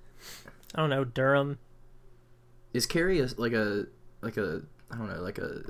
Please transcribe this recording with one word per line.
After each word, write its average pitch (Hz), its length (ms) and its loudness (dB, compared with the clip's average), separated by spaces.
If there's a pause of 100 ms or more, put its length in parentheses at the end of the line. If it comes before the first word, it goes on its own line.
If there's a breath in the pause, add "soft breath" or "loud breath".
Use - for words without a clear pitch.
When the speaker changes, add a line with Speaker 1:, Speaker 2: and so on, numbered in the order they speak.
(760 loud breath)
Speaker 1:
I 160 40 2
don't 156 100 4
know, 135 120 2
Durham. 139 560 4 (1160)
Speaker 2:
Is 123 100 2
Cary 170 340 4
a, 131 80 4 (120)
like 117 160 2
a, 104 320 2 (340)
like 113 160 -6
a, 92 240 0 (300)
I 117 60 -10
don't 113 120 -6
know, 87 140 -6
like 95 160 -6
a, - 320 -6